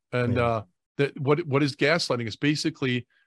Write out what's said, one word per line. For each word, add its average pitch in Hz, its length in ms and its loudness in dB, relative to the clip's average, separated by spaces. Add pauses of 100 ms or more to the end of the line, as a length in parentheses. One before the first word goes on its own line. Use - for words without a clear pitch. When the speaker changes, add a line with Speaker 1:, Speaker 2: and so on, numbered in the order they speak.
(120)
Speaker 1:
And, 123 240 0
Speaker 2:
Yeah. 120 100 2
Speaker 1:
uh, 113 160 -2 (340)
that 139 240 -2
what, 147 260 0
what 139 160 2
is 135 140 0
gaslighting? 139 500 0
It's 104 100 -10
basically 143 720 -2 (200)